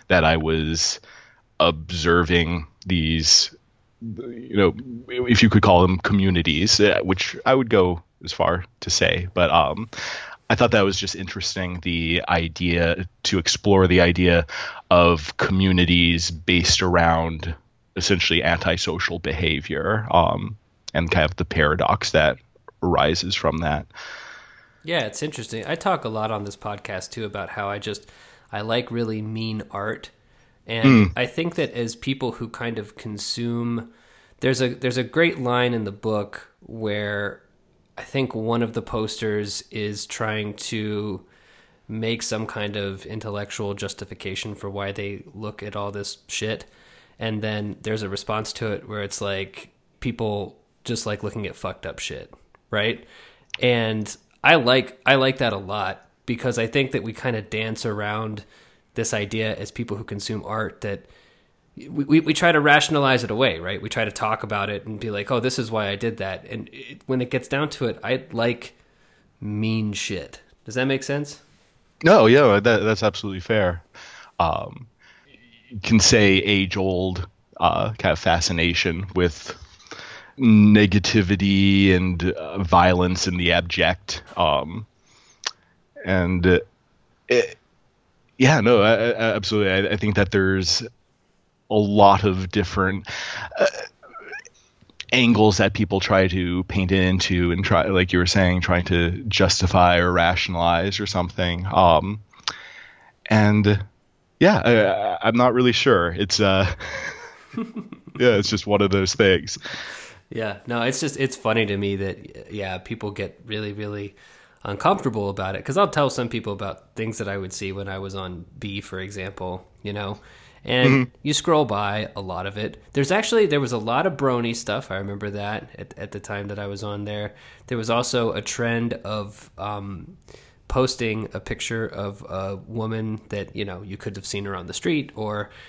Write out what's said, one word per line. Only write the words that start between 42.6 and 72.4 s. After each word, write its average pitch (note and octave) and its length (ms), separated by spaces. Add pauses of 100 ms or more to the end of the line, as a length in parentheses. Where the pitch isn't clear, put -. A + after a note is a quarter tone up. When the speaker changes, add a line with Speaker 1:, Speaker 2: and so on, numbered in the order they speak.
Speaker 2:
of G2 300
intellectual G2+ 680
justification G2+ 800
for G2+ 160
why G2+ 220
they G2+ 320 (100)
look G#2+ 280
at G#2 120
all G#2 160
this G2+ 280 (100)
shit. - 380 (520)
And A2 240
then G#2 400
there's A2 200
a G2+ 60
response G#2 460
to A2 180
it - 160
where G#2 140
it's G2+ 180
like, G2 500 (300)
people G#2 560 (280)
just A#2 220
like G#2 180
looking G#2 220
at - 100
fucked - 300
up - 120
shit, - 340 (380)
right? G#2+ 340 (560)
And A2+ 540 (300)
I D3+ 120
like, B2+ 480
I C3+ 120
like C3 220
that A#2 140
a G2+ 60
lot G2 480 (200)
because A#2+ 320
I A#2 100
think C3 240
that A2+ 100
we A2+ 100
kinda A2+ 300
dance A2 420
around G#2+ 600 (500)
this A2 180
idea A2 440
as - 160
people A#2 240
who G#2+ 80
consume G#2 400
art G#2+ 380
that G2+ 240 (720)
we, - 120 (160)
we, D3 160
we D#3 140
try E3+ 180
to D3+ 80
rationalize C#3+ 640
it G#2+ 60
away, G#2+ 280
right? F2+ 240
We G#2 60
try A2+ 160
to G#2 80
talk A2 300
about G#2 280
it G2+ 160
and G#2+ 120
be A2+ 140
like, G#2 180
"Oh, B2 100
this B2+ 200
is A2+ 100
why G#2+ 180
I G2+ 80
did A2+ 200
that." F#2+ 300
And - 260
it, A#2+ 340
when C3 140
it B2 100
gets B2+ 160
down D3 240
to - 160
it, G#2+ 160
I B2 300
like A#2 420 (680)
mean G#2+ 520
shit. - 480 (240)
Does G#2+ 100
that B2+ 120
make C3+ 180
sense? C#3+ 360 (600)
Speaker 1:
No, G#3+ 240
yeah, B2+ 340